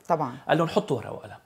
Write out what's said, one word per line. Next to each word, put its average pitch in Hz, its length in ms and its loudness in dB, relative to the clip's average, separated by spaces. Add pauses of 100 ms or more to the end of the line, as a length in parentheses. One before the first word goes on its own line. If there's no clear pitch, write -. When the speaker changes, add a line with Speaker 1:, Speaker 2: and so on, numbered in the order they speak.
Speaker 1:
طبعًا. 143 280 0 (120)
Speaker 2:
قال 151 100 6
لهم: 165 100 4
"حطوا 165 280 0
ورقة 101 160 -6
وقلم." - 340 -12